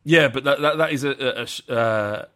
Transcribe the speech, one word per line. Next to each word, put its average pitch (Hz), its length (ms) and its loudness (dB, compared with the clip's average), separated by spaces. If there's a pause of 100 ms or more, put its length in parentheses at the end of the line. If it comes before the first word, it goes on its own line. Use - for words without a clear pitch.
yeah, 151 240 4
but 127 160 -4
that, 143 160 2
that, 151 180 0
that 160 140 0
is 135 120 -4
a, 143 60 0
a, 123 320 -4
a 113 40 -8
sh-, - 220 -14
uh, 110 560 0 (120)